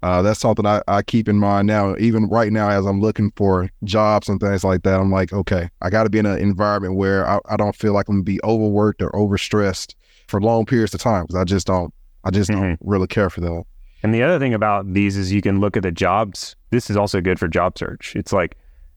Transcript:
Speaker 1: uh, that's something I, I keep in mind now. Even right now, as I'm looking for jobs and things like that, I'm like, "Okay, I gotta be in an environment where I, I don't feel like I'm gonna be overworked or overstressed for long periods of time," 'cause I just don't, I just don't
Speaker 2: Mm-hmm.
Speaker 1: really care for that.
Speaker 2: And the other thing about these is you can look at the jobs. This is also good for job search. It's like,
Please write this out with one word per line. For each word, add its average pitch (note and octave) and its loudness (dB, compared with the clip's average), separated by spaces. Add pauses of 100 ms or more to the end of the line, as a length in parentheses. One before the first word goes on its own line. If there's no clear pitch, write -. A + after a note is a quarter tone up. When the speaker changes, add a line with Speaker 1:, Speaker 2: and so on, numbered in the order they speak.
Speaker 1:
uh, F2+ 2
that's G#2 2
something G#2+ 0
I, G#2 2
I G2+ 0
keep A2 -2
in G#2 2
mind G2+ 2
now. G#2 0
Even A2 2
right A2 0
now, G#2+ 0
as G2 0
I'm G2 0
looking G#2+ 0
for F#2 2 (140)
jobs G#2+ 2
and F#2+ -2
things G2 0
like F#2 0
that, F#2+ 2
I'm F#2+ 2
like, F#2+ 0
"Okay, F2+ -2 (120)
I F2+ -4
gotta A2 2
be G#2+ 2
in G#2 2
an G2 0
environment G2 0
where G2 0
I, G2+ 0 (100)
I G#2+ -2
don't G#2 0
feel - 0
like G2+ 0
I'm G2+ 0
gonna F#2+ 0
be F#2+ -2
overworked G#2+ 2
or F2+ -4
overstressed G2+ -2 (320)
for G#2 -2
long A2+ 2
periods A2+ 0
of F#2+ -6
time," G2 0
'cause F2 -6
I F#2 0
just F2+ 0
don't, F#2 -2 (300)
I F#2+ -4
just F#2+ 0
don't G2+ 0
Speaker 2:
Mm-hmm. F#2 -2
Speaker 1:
really F#2+ 0
care G2 0
for F2 -10
that. E2+ -4 (400)
Speaker 2:
And A2 2
the A2+ 2
other E3 2
thing C3+ 0
about G2+ 0
these G2 2
is F#2+ -2
you G2+ 2
can G2 2
look G2+ 0
at G#2 -2
the F#2 -2
jobs. F#2+ -2 (140)
This A#2+ -2
is G#2 0
also G2+ 0
good F2+ 0
for F#2 -2
job F2 0
search. - -10
It's - -6
like, F2+ 0 (420)